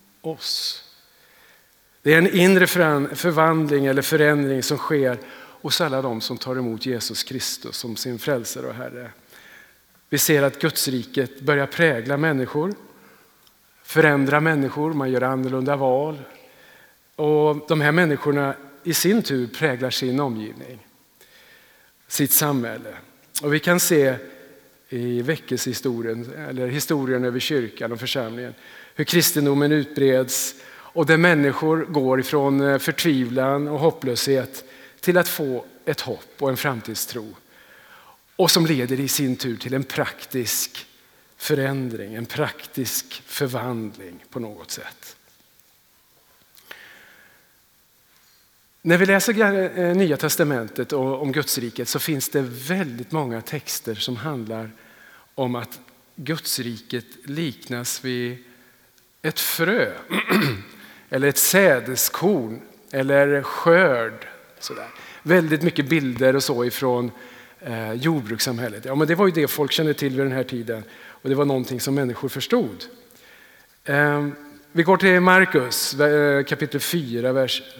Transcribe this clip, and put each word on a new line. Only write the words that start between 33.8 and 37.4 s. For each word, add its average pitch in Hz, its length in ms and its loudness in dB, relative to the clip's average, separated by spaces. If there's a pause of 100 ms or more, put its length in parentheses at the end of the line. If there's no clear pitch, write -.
till 180 180 2
att 175 100 4
få 131 380 -4 (200)
ett 151 160 -4
hopp - 380 -10
och 139 100 0
en 127 80 -2
framtidstro. 113 800 -6 (1000)